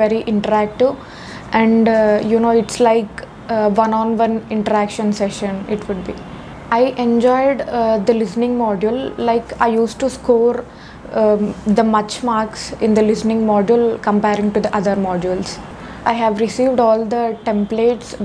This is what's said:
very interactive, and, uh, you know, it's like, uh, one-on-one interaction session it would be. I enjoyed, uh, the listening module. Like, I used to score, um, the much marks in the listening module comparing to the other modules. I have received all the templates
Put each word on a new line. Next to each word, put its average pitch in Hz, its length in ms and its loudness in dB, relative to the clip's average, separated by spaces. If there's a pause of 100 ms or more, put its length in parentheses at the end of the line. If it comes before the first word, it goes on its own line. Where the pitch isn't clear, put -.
very 220 180 0
interactive, 214 720 0 (560)
and, 226 380 4
uh, 214 340 4
you 220 160 2
know, 233 120 2
it's 226 280 0
like, 226 460 2 (240)
uh, 214 220 2
one-on-one 220 760 0
interaction 214 640 0
session 196 560 -4
it 208 220 -4
would 185 160 -6
be. - 80 -8 (580)
I 254 220 2 (140)
enjoyed, 254 540 2
uh, 226 360 0
the 208 160 2
listening 233 440 -2
module. 226 600 -2
Like, 233 420 -2
I 233 100 2
used 226 320 0
to 269 80 0
score, 240 540 2 (480)
um, 214 440 2 (100)
the 214 180 4
much 214 380 0
marks 220 500 -4 (100)
in 214 120 4
the 214 80 4
listening 220 420 2
module 220 560 2
comparing 208 520 0
to 214 80 2
the 202 160 -2
other 196 200 0
modules. 185 600 -2 (480)
I 233 80 2
have 220 260 0
received 247 400 0
all 226 240 4
the 226 320 -2 (100)
templates 220 680 0 (140)